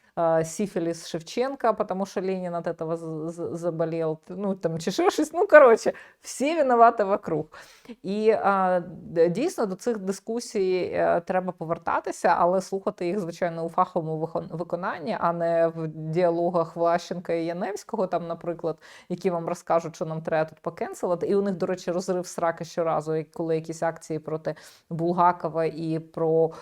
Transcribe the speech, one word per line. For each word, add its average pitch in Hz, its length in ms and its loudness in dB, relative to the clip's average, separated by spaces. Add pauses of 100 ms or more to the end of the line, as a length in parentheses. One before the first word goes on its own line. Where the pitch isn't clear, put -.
(200)
е, 165 260 4
сифіліс 170 640 -4
Шевченка, 240 640 -2
потому 196 320 -2
що 190 160 -6
Ленін 180 360 -4
від 170 100 -6
этого 165 300 -4
з-, 160 340 -8
з-, 165 260 -6
заболів, 165 600 -2 (120)
ну 190 260 -4
там 160 240 -4
чи 190 120 -2
ще 349 200 4
щось. 302 220 -2
Ну, 359 140 2
коротше, 392 460 10 (280)
всі 294 340 -2
винуваті 233 480 6
вокруг. 190 420 -2 (580)
І, 214 260 2
е, 190 580 2
д-, 165 420 2
дійсно 254 360 0
до 190 100 -4
цих 226 220 -2
дискусій, 190 960 -2
е, 170 280 2
треба 185 300 -2
повертатися, 170 840 -2
але 180 240 2
слухати 190 440 -6
їх, 185 140 -2
звичайно, 165 460 -4
у 175 40 -6
фаховому 170 480 0
викон-, 160 340 -4
виконанні, 175 680 -4
а 170 140 2
не 170 340 2
в 160 200 -4
діалогах 165 880 0
Влащенка 170 580 -2
і 165 120 -2
Яневського, 202 640 -4
там, 170 200 -4
наприклад, 165 500 -6 (320)
які 180 200 -2
вам 170 180 -2
розкажуть, 165 480 -2
що 180 100 -6
нам 160 160 -6
треба 160 280 0
тут - 100 -20
покенселити. 175 680 -4
І 196 80 2
у 196 60 4
них, 196 120 -2
до 175 120 -2
речі, 180 260 -4
розрив 180 360 -2
сраки 165 380 -2
щоразу, 160 500 -2
як-, 156 160 -6
коли 165 240 -2
якісь 160 280 -6
акції 165 360 -4
проти 156 360 -6 (340)
Булгакова 170 760 2
і 160 340 -2
про 160 520 2 (100)